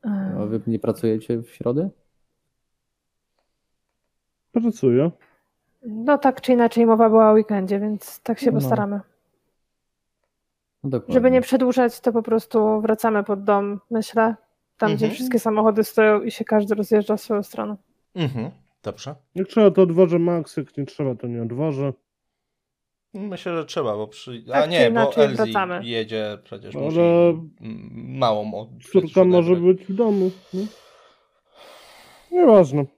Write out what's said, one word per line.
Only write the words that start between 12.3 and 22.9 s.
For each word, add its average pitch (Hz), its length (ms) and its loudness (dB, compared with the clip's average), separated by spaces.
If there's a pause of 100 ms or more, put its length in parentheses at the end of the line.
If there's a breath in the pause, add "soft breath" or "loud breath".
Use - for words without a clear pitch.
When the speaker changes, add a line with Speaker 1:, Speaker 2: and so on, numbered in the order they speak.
Speaker 1:
wracamy 220 440 -2
pod 196 200 -6
dom, 202 360 -2 (100)
myślę. 226 440 -2 (440)
Tam, 220 160 0
gdzie 208 120 -2
Speaker 4:
Mhm. 214 80 -4
Speaker 1:
wszystkie 247 240 -4
samochody 214 460 0
stoją 214 380 2
i 226 80 -6
się - 140 -8
każdy 208 300 0
rozjeżdża 208 420 0
w - 40 -10
swoją 208 220 -6
stronę. 208 340 -10 (380)
Speaker 4:
Mhm, 135 360 -6 (320)
dobrze. 135 320 -12 (200)
Speaker 3:
Jak 190 140 -6
trzeba, 208 220 4
to 190 120 4
odwożę 175 360 2
Max, 170 380 -4
jak 139 200 -10
nie 139 100 -6
trzeba, 135 280 -6
to 120 120 -14
nie 120 160 -8
odwożę. 135 500 -6 (1200)